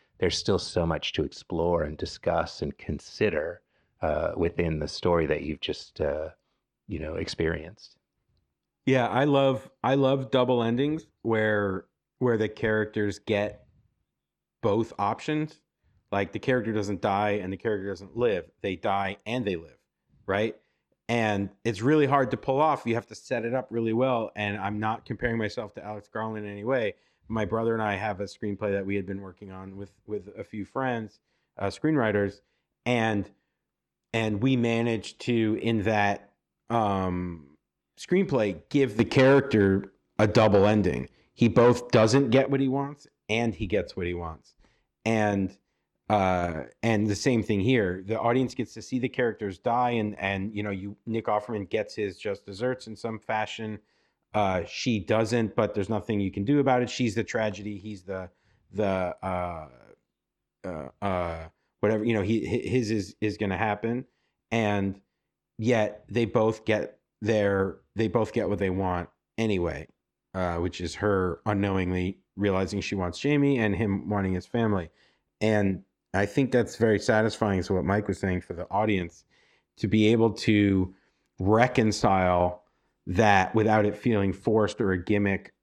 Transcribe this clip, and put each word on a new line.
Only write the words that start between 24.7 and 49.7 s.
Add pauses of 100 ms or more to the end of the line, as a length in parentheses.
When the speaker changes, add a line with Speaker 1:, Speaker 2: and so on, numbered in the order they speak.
Speaker 2:
not
comparing
myself
to
Alex
Garland
in
any
way. (320)
My
brother
and
I
have
a
screenplay
that
we
had
been
working
on
with, (140)
with (100)
a
few
friends, (380)
uh,
screenwriters, (420)
and, (800)
and
we
managed
to,
in
that, (360)
um, (520)
screenplay,
give
the
character (240)
a
double
ending. (240)
He
both
doesn't
get
what
he
wants (240)
and
he
gets
what
he
wants. (520)
And, (540)
uh, (180)
and
the
same
thing
here.
The
audience
gets
to
see
the
characters
die,